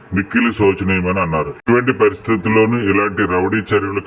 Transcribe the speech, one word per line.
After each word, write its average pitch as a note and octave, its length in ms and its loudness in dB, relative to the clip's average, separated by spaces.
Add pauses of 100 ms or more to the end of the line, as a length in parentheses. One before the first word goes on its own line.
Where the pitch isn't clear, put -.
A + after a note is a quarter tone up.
(140)
మిక్కిలి A#2 340 -2 (100)
శోచనీయమని F#2+ 680 0
అన్నారు. D#2+ 340 -2
ఇటువంటి B2 400 2
పరిస్థితుల్లోనూ A2 800 2 (120)
ఇలాంటి G2+ 320 0 (100)
రౌడీ G2 280 0 (100)
చర్యలు G2+ 360 -2